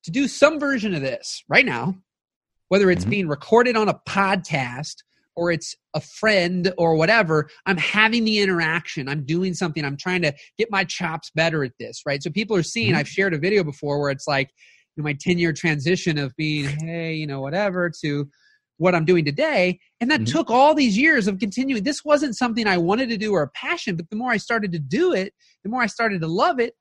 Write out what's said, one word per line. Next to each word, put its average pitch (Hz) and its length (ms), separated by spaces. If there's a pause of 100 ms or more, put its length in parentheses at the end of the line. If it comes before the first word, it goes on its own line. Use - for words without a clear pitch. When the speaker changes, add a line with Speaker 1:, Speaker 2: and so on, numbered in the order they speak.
Speaker 1:
to - 80
do 254 160
some 302 320
version 262 340
of 151 100
this - 460
right 247 160
now, 156 340 (680)
whether 190 240
it's 170 140
Speaker 2:
Mm-hmm. 110 60
Speaker 1:
being 196 180
recorded 220 480
on 214 120
a 160 60
podcast 156 1080 (320)
or 170 160
it's 165 240 (180)
a 156 60
friend 185 760
or 165 200
whatever, 160 520 (160)
I'm 190 120
having 220 480
the 214 160
interaction. 165 680
I'm 147 160
doing 175 300
something. 156 300
I'm 139 120
trying 180 260
to 147 120 (240)
get 220 120
my 190 120
chops 170 480
better 160 320
at 123 160
this, 113 260
right? 143 160
So 160 100
people 208 260
are 165 80
seeing, 226 260
Speaker 2:
Mm-hmm. 165 80
Speaker 1:
I've 143 100
shared 190 260
a 151 40
video 190 240
before 147 380
where 143 100
it's 135 160
like, 139 240 (460)
you 151 60
know, - 20
my 147 100
ten-year 170 380
transition 156 640
of 139 180
being, 151 280
hey, 160 500
you 156 140
know, 139 120
whatever, 180 480 (120)
to 143 280 (500)
what 180 180
I'm 160 80
doing 175 200
today. 180 540 (220)
And 240 100
that 302 120
Speaker 2:
Mm-hmm. 120 100
Speaker 1:
took 302 180
all 277 240
these 240 240
years 269 300
of 190 100
continuing. 240 460
This 285 200
wasn't 294 320
something 233 300
I 185 120
wanted 220 320
to 233 60
do 208 160
or 170 100
a 139 80
passion, 269 440
but 165 160
the 214 60
more 247 160
I 214 60
started 214 340
to 170 80
do 233 320
it, 190 200 (300)
the 196 80
more 247 120
I 233 40
started 208 360
to 165 40
love 254 320
it 233 220